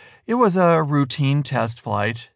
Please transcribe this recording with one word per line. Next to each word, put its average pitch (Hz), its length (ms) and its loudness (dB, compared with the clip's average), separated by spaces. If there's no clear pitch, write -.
It 226 80 -2
was 233 200 2
a 170 280 4
routine 143 600 0
test 117 380 -4
flight, 110 560 -4